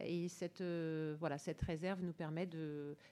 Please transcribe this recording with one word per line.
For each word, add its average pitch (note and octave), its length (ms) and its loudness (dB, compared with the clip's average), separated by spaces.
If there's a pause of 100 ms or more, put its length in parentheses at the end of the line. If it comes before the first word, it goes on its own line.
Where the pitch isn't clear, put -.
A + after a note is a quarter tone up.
et F3 240 0
cette, F3 320 -4
euh, D#3+ 580 0
voilà, D3+ 200 2
cette E3 240 0
réserve F3+ 400 2
nous F3 100 2
permet D#3+ 320 0
de, D3+ 520 -2 (160)